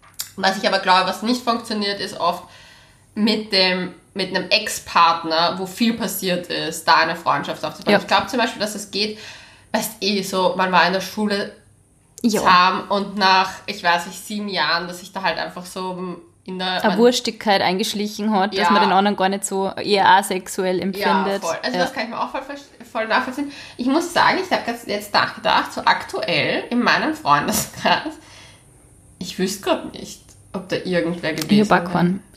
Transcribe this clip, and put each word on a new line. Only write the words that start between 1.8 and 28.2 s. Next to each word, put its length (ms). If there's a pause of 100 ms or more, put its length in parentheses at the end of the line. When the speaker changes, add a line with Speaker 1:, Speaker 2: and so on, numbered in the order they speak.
Speaker 1:
ist 200
oft 240 (680)
mit 400
dem, 400 (220)
mit 200
einem 140
Ex-Partner, 1120
wo 80
viel 260
passiert 540
ist, 400
da 80
eine 200
Freundschaft 480
aufzubauen. 300
Speaker 2:
Ja. 60
Speaker 1:
Ich 80
glaub 200
zum 120
Beispiel, 220
dass 120
es 160
geht, 300 (520)
weißt 300
eh, 220
so, 340
man 140
war 160
in 60
der 80
Schule 520 (680)
Speaker 2:
Ja. 180
Speaker 1:
zusammen 480
und 280
nach, 320 (180)
ich 160
weiß 240
nicht, 180
sieben 240
Jahren, 380
dass 140
sich 100
da 100
halt 160
einfach 280
so 500 (300)
in 140
der 220
Speaker 2:
Eine 80
Speaker 1:
man 80
Speaker 2:
Wurstigkeit 640
eingeschlichen 720
hat, 220
dass 140
Speaker 1:
Ja. 40
Speaker 2:
man 100
den 100
anderen 240
gar 140
nicht 160
so 260
eher 380
asexuell 680
Speaker 1:
Ja, 60
Speaker 2:
empfindet. 600
Speaker 1:
voll. 200
Also 140
Speaker 2:
Ja. 60
Speaker 1:
das 100
kann 100
ich 60
mir 100
auch 120
voll 100
verst-, 280 (220)
voll 160
nachvollziehen. 440 (260)
Ich 100
muss 260
sagen, 300
ich 80
hab 140
grad 100 (120)
jetzt 260
nachgedacht, 580
so 140
aktuell 840
in 140
meinem 320
Freundeskreis, 1000 (1040)